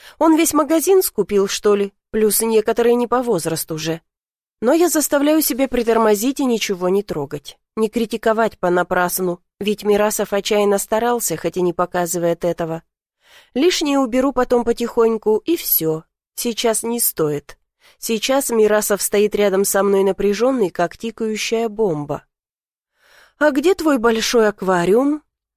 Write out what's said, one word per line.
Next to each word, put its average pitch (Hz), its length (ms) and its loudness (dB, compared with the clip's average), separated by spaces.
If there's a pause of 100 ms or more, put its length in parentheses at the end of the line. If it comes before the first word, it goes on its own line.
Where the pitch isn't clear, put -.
(200)
Он 320 180 6
весь 320 160 2
магазин 320 500 2
скупил, 202 460 -2
что - 260 0
ли, 196 160 -2 (180)
плюс 214 300 0
некоторые 226 560 2
не 240 120 0
по 240 160 0
возрасту 165 540 -4
же. 160 220 -6 (640)
Но 226 100 2
я 339 160 4
заставляю 294 540 0
себя 269 260 -2
притормозить 226 720 0
и 285 60 -2
ничего 196 420 -2
не 196 160 0
трогать, - 560 -10 (160)
не 220 140 0
критиковать 220 680 -2
понапрасну, 180 840 -2 (180)
ведь 202 240 -4
Мирасов 208 480 0
отчаянно 202 460 0
старался, 226 580 -2
хоть 170 220 -6
и 180 40 0
не 180 120 0
показывает 170 720 -2
этого. 165 380 -6 (680)
Лишнее 285 460 2
уберу 262 340 0
потом 247 300 0
потихоньку, 226 760 0
и 330 180 -2
всё. 160 480 -4 (320)
Сейчас 226 480 -2
не 233 160 -4
стоит. 151 600 -4 (400)
Сейчас 262 500 -2
Мирасов 214 520 2
стоит 208 340 0
рядом 196 300 2
со 196 180 0
мной 196 200 2
напряжённый, 202 680 0
как - 280 -4
тикающая 226 720 -4
бомба. 156 560 -4 (1120)
«А 302 140 2
где 294 240 2
твой 302 220 2
большой 220 500 2
аквариум?» 202 760 0 (340)